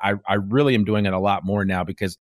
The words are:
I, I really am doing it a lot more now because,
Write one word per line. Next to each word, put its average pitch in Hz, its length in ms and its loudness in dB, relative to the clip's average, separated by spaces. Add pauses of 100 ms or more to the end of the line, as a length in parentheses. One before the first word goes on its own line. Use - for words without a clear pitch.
I, 101 120 0 (140)
I 98 60 2
really 120 400 2
am 107 100 4
doing 104 220 0
it 95 80 0
a 95 40 0
lot 98 280 0
more 101 180 0
now 92 180 0
because, 92 360 -6 (140)